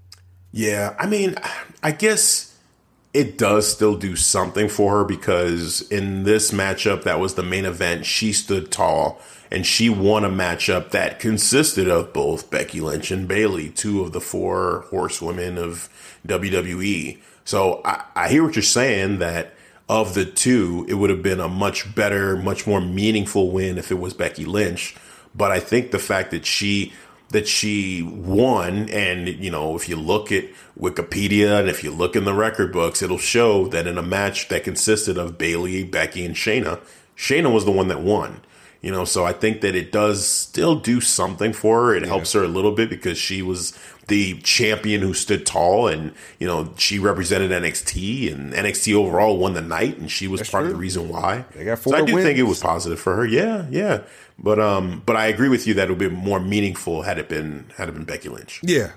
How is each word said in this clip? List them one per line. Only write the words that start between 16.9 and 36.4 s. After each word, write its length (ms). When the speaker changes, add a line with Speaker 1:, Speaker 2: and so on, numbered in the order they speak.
Speaker 1:
So 380
I, 200
I 140
hear 140
what 120
you're 80
saying, 560
that 340
of 240
the 120
two, 640
it 80
would 140
have 120
been 180
a 100
much 440
better, 440
much 280
more 160
meaningful 680
win 260
if 140
it 80
was 140
Becky 320
Lynch. 500
But 160
I 80
think 320
the 80
fact 320
that 140
she, 480
that 180
she 540
won, 880
and, 380
you 240
know, 240
if 140
you 80
look 340
at 140
Wikipedia 800
and 100
if 140
you 80
look 240
in 80
the 100
record 380
books, 300
it'll 160
show 500
that 180
in 120
a 60
match 460
that 140
consisted 540
of 200
Bayley, 460
Becky, 420
and 100
Shayna, 440